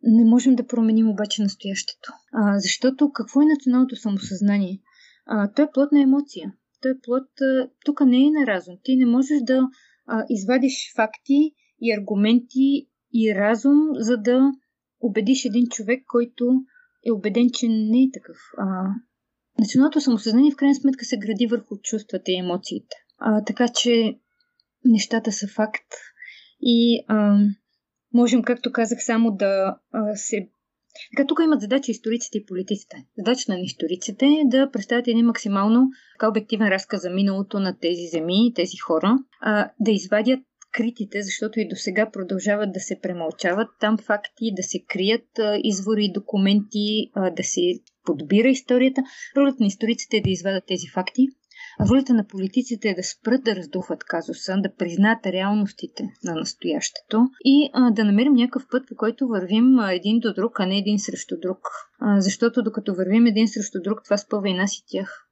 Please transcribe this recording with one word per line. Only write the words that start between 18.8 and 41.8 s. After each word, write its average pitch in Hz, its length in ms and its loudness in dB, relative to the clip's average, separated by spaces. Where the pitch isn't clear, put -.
националното 269 420 2
самосъзнание 240 500 2
в 277 60 -4
крайна 277 180 2
сметка 269 300 -2
се 240 140 -4
гради 208 280 -2
върху 214 360 -4
чувствата 202 500 -6
и 185 60 -2
емоциите. 180 580 -8
А, 214 260 0
така 233 240 -2
че 233 500 0
нещата 226 480 2
са 202 160 -6
факт 214 380 -4
и, 233 480 2
а, 208 300 2
можем, 240 300 4
както 247 300 -4
казах, 226 320 -4
само 226 260 2
да, 196 460 -2
а, 214 240 -4
се 208 320 -6
Така, 277 100 0
тук 320 180 -2
имат 302 160 2
задача 247 300 -2
историците 220 480 -6
и 208 80 -10
политиците. 190 500 -8
Задачата 220 340 -2
на 180 80 -4
историците 185 680 -4
е 302 180 4
да 269 260 2
представят 240 380 -4
един 233 180 2
максимално 226 600 2
така 220 140 0
обективен 214 400 0
разказ 190 340 -2
за 180 80 -6
миналото 196 500 -2
на 185 180 -2
тези 170 340 -4
земи, 180 420 0
тези - 220 -4
хора, 185 420 0
а, 208 300 -2
да 220 100 0
извадят 220 500 0
критите, 220 500 -6
защото 214 380 -6
и 208 80 -2
досега 202 420 -4